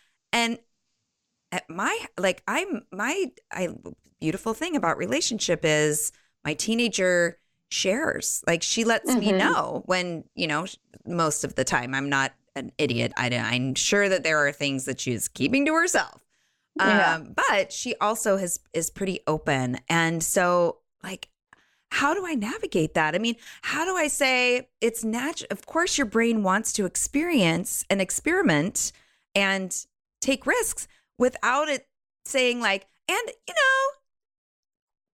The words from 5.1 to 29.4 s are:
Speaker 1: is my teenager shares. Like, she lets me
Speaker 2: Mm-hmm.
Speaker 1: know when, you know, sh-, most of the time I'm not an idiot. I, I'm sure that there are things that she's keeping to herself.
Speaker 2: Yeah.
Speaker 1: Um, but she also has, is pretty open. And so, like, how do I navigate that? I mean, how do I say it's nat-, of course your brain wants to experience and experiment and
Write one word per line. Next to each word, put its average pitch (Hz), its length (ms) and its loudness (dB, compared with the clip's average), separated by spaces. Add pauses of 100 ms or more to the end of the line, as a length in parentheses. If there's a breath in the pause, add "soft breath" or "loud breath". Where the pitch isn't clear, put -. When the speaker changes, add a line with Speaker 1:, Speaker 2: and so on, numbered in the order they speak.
Speaker 1:
is 151 480 2 (340 soft breath)
my 151 80 -4
teenager 180 840 2 (320)
shares. - 760 -2
Like, 170 160 2
she 226 220 0
lets 233 280 2
me 214 160 2
Speaker 2:
Mm-hmm. 190 80 4
Speaker 1:
know - 480 0
when, 180 380 -2 (120)
you 170 120 -2
know, 151 180 -2
sh-, - 120 -14 (280)
most 165 380 0
of 139 120 -4
the - 100 2
time 127 280 -2
I'm 139 160 -2
not 135 240 0 (220)
an 135 220 -10
idiot. 120 400 0
I, 123 180 0
I'm 123 400 0
sure 202 340 2
that 180 140 0
there 160 220 2
are 143 60 2
things 139 340 -4
that 131 140 -6
she's 117 280 -4
keeping 247 380 0
to 311 80 0
herself. 330 480 0 (560)
Speaker 2:
Yeah. 180 380 4
Speaker 1:
Um, 160 200 -10 (140)
but 202 220 2
she - 300 -6
also 208 360 2
has, 185 220 -4 (140)
is 165 160 -2
pretty 190 380 -4
open. 135 520 0 (100)
And 165 340 2
so, 180 560 2 (240)
like, - 260 -14 (640 soft breath)
how 285 220 2
do 381 120 -4
I 330 80 -4
navigate 233 640 -2
that? 156 200 2
I - 40 2
mean, 233 160 0 (260 loud breath)
how 311 240 -2
do 370 100 0
I 320 120 2
say 247 600 2 (140)
it's 226 220 0
nat-, 233 460 -4
of - 160 -8
course 339 320 0
your 277 80 2
brain 226 380 2
wants 196 300 0
to 202 120 0
experience 202 1040 0
and 196 120 2
experiment 190 920 0 (420 soft breath)
and 196 400 0 (460)